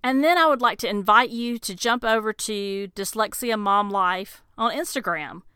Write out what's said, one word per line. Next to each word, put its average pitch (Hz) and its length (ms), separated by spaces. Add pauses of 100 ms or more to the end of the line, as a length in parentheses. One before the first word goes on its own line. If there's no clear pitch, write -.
And 262 220
then 339 140
I 320 80
would 277 140
like 247 180
to 233 100
invite 208 420
you 233 280
to - 160
jump 240 300
over 220 280
to 202 560
Dyslexia 214 720
Mom 202 320
Life 185 520 (160)
on 226 140
Instagram. 180 680 (140)